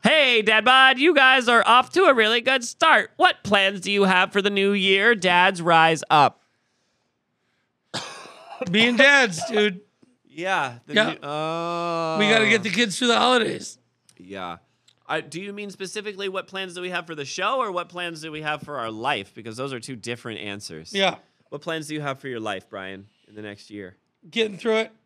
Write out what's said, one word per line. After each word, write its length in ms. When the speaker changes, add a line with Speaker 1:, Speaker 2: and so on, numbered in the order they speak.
Speaker 1:
"Hey, 380
Dad 220
Bod, 340
you 160
guys 340
are 180
off 280
to 100
a 100
really 260
good 240
start. 520
What 260
plans 380
do 100
you 140
have 280
for 80
the 100
new 220
year? 440
Dads, 440
rise 480
up." 320
Speaker 2:
<coughs> 60
Being 260
dads, 440
dude. 300
Speaker 1:
Yeah. 600
The 80
Speaker 2:
Yeah. 160
Speaker 1:
new, 120
oh. 960
Speaker 2:
We 100
gotta 200
get 140
the 80
kids 280
through 100
the 100
holidays. 600
Speaker 1:
Yeah. 400
I, 140
do 200
you 120
mean 180
specifically 580
what 180
plans 280
do 60
we 100
have 160
for 80
the 120
show 320
or 120
what 200
plans 320
do 100
we 100
have 200
for 160
our 120
life? 440
Because 220
those 160
are 80
two 160
different 440
answers. 540
Speaker 2:
Yeah. 220
Speaker 1:
What 100
plans 280
do 60
you 60
have 200
for 80
your 120
life, 300
Brian, 360
in 60
the 80
next 280
year? 260
Speaker 2:
Getting 260
through 220
it. 140